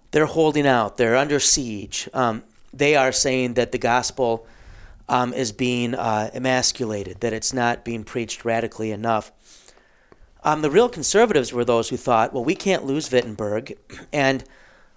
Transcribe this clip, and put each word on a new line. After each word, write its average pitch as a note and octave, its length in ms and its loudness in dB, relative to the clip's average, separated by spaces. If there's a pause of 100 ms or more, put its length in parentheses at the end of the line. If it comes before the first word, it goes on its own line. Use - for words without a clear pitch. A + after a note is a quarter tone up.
(120)
they're D3+ 140 4
holding D3+ 420 2
out, A#2 300 2
they're A#2 180 4
under C#3+ 240 2
siege. A2 720 -2
Um, A#2+ 300 -2 (300)
they C#3+ 240 2
are C3 160 2
saying B2+ 400 0
that A#2+ 180 0
the B2+ 60 -4
gospel, A#2+ 680 0 (600)
um, B2 260 0
is A2+ 200 -4
being, B2 420 -2
uh, A2 380 -2
emasculated, A#2 880 -2
that A2+ 100 -2
it's A2 220 -4
not A#2+ 320 -2
being A#2 180 -8
preached A2+ 400 -8
radically A2+ 480 -2
enough. G#2+ 400 -2 (1120)
Um, D3+ 200 0
the D3+ 60 2
real A3 200 6
conservatives E3+ 640 2
were A#2+ 100 0
those A#2 260 2
who B2+ 80 -4
thought, A2+ 360 2
"Well, B2+ 100 -2
we D#3+ 120 0
can't F#3+ 300 -2
lose C#3+ 240 -4
Wittenberg, G#2+ 680 -2 (180)
<clears throat> - 180 -18
and C3+ 300 0 (540)